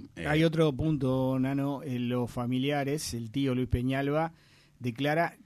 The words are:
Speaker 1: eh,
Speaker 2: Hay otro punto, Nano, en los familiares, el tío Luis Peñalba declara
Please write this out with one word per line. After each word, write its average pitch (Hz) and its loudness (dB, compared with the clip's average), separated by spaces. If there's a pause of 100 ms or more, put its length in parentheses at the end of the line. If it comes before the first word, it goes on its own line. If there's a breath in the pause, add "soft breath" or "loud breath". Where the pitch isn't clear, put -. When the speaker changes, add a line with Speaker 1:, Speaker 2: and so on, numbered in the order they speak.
(160)
Speaker 1:
eh, 85 -6
Speaker 2:
Hay 156 4
otro 160 4
punto, 131 0
Nano, 139 0
en 123 -2
los 123 0
familiares, 135 -2
el 117 -8
tío 135 0
Luis 127 0
Peñalba 139 0 (460 soft breath)
declara 143 0